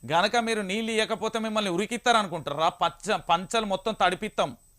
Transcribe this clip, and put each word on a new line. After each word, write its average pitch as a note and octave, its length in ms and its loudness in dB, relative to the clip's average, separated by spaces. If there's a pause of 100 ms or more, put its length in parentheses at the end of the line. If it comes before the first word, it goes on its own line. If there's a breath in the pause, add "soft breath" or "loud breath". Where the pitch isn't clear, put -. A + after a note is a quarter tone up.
(120)
గనక G3 260 4
మీరు A3+ 240 0
నీళ్ళు A3 300 -2
ఇయ్యకపోతే A3 480 -2
మిమ్మల్ని G#3+ 320 -2
ఉరికిస్తారు A3 460 2
అనుకుంటారా? D#3+ 520 0
పచ్చ-, F3+ 520 -2
పంచలు G#3+ 440 0
మొత్తం G3 360 -2
తడిపిస్తాం. F#3 560 0 (220)